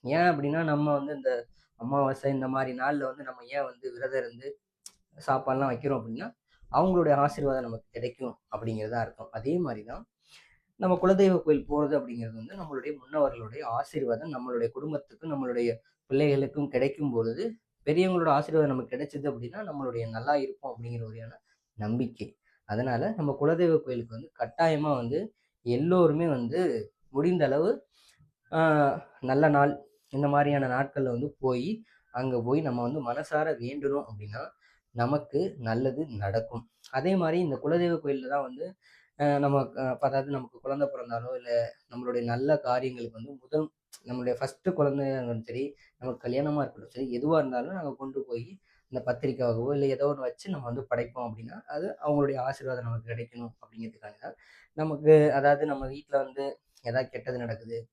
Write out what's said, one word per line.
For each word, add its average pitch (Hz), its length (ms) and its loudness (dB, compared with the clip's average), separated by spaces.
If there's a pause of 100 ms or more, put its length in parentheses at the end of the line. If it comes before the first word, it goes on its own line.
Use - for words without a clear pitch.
ஏன் 170 180 4
அப்படின்னா, 147 360 2
நம்ம 151 300 2
வந்து 143 220 -2
இந்த 131 160 0 (480)
அமாவாசை 135 520 0
இந்த 131 160 -2
மாதிரி 131 300 -2
நாள்ல 139 260 -2
வந்து 135 200 -8
நம்ம 127 240 -14
ஏன் 139 180 -2
வந்து 123 260 -12
விரதம் 131 300 -4
இருந்து 120 260 -10 (720)
சாப்பாடுலாம் 131 540 0
வைக்கிறோம் 127 280 -2
அப்படின்னா, 113 280 -8 (440)
அவங்களுடைய 170 440 4
ஆசீர்வாதம் 139 520 2
நமக்கு 113 240 -10
கிடைக்கும் 120 440 -8 (140)
அப்படிங்கிறது 110 440 -4
தான் 117 100 -2
அர்த்தம். 113 280 -12
அதே 117 280 -4
மாதிரி 120 240 -4
தான் 135 200 -12 (760)
நம்ம 185 160 4
குலதெய்வ 185 460 6
கோயில் 147 260 4
போறது 147 280 2
அப்படிங்கிறது 117 400 -4
வந்து 123 200 -14
நம்மளுடைய 147 400 -8
முன்னவர்களுடைய 131 760 -2
ஆசீர்வாதம் 135 640 -4
நம்மளுடைய 123 380 -2
குடும்பத்துக்கும் 151 600 -8
நம்மளுடைய 123 380 0 (400)
பிள்ளைகளுக்கும் 139 600 2
கிடைக்கும் 139 420 0
பொழுது, 117 320 0 (440)
பெரியவங்களோட 175 420 4
ஆசீர்வாதம் 147 440 4
நமக்கு 127 200 -2
கிடைச்சது 143 340 -6
அப்படின்னா, 123 360 -6
நம்மளுடைய 131 460 -6
நல்லா 123 260 0
இருப்போம் 135 360 -2
அப்படிங்கிற 117 320 -8
ஒரு 110 160 -12 (580)
நம்பிக்கை. 110 500 -2 (420)
அதனால 120 320 0 (140)
நம்ம 147 200 0
குலதெய்வ 165 440 4
கோயிலுக்கு 120 360 -6
வந்து 117 180 -14
கட்டாயமா 151 600 0
வந்து 123 240 -2 (460)
எல்லோருமே 160 600 4
வந்து 131 320 0 (520)
முடிந்த 160 340 2
அளவு, 147 240 2 (840)
ஆ, 160 80 0 (640)
நல்ல 135 280 4
நாள் 147 240 6 (400)
இந்த 143 140 0
மாதிரியான 143 420 2
நாட்கள்ல 131 420 -2
வந்து 123 180 -4 (100)
போயி, 131 320 0 (420)
அங்க 127 280 -2
போய் 135 200 0
நம்ம 123 220 -2
வந்து 143 180 -2
மனசார 151 460 -2 (100)
வேண்டுனோம் 139 500 -4
அப்படின்னா, 107 360 -12 (520)
நமக்கு 139 460 0 (180)
நல்லது 123 420 0 (160)
நடக்கும். 113 460 -4 (280)
அதே 143 240 0
மாதிரி 170 240 2
இந்த 147 200 0
குலதெய்வ 170 400 2
கோயில்ல 139 300 -2
தான் 139 160 0
வந்து, 131 200 -10 (540)
ஆ, 147 60 0 (140)
நம்ம, 143 180 4 (200)
ஆ, 131 80 -2 (140)
அதாவது 135 320 0
நமக்கு 127 280 -8
குழந்தை 139 280 -2
பிறந்தாலோ, 120 480 -8
இல்ல 123 160 -8 (380)
நம்மளுடைய 123 360 -4
நல்ல 131 340 2
காரியங்களுக்கு 123 600 -4
வந்து 139 200 -12
முதல் 151 280 -2 (380)
நம்மளுடைய 123 300 -2
ஃபர்ஸ்ட் - 380 -4
குழந்தையா 139 420 0
இருந்தாலும் 120 300 -4
சரி, 123 180 -6 (320)
நமக்கு 120 260 -8
கல்யாணமா 143 400 0
இருக்கட்டும் - 320 -8
சரி, 131 180 -6
எதுவா 143 260 2
இருந்தாலும் 135 380 0
நாங்க 151 200 -6
கொண்டு 135 280 -8
போய் 117 220 -6 (460)
இந்த 127 120 -4
பத்திரிக்கையாகவோ, 123 680 0
இல்ல 139 160 2
ஏதோ 135 200 2
ஒண்ணு 139 180 -2
வச்சு 120 240 -6
நம்ம 143 160 -6
வந்து 120 220 -6
படைப்போம் 120 380 -4
அப்படின்னா, 113 320 -10 (100)
அது 151 200 -6 (120)
அவங்களுடைய 143 420 2
ஆசீர்வாதம் 131 460 -4
நமக்கு 113 220 -6
கிடைக்கணும் 120 440 -8
அப்படிங்கிறதுக்காக 110 680 -16
தான். - 160 -14 (420)
நமக்கு, 151 380 8 (180)
அதாவது 143 320 6
நம்ம 135 220 -2
வீட்ல 143 300 -8
வந்து 135 280 -2 (400)
ஏதாவது 127 240 0
கெட்டது 123 280 -6
நடக்குது 117 400 -6 (160)